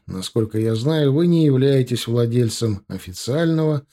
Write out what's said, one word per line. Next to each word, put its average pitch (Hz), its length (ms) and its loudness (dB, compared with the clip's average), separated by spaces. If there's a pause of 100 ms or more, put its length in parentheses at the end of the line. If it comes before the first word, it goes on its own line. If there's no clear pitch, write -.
Насколько 107 520 -4
я 113 160 0
знаю, 143 380 2
вы 165 140 2
не 165 180 4
являетесь 131 600 2
владельцем 117 840 0
официального, 151 1040 -2